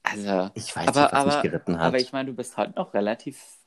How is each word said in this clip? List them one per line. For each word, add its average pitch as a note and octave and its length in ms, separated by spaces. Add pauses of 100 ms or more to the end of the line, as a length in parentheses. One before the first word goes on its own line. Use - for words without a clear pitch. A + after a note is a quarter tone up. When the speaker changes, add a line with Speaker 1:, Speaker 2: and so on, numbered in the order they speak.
Speaker 1:
also, G#2 520
Speaker 2:
Ich - 200
weiß E2+ 140
Speaker 1:
aber, C#3 140
Speaker 2:
nicht, - 100
was C#3 120
mich C#3+ 100
Speaker 1:
aber, D3 80
Speaker 2:
geritten E2 360
hat. E2 80
Speaker 1:
aber E2+ 140
ich - 120
meine, C3+ 180
du A#2+ 60
bist - 200
halt G2+ 200
noch - 180
relativ G#2+ 460 (260)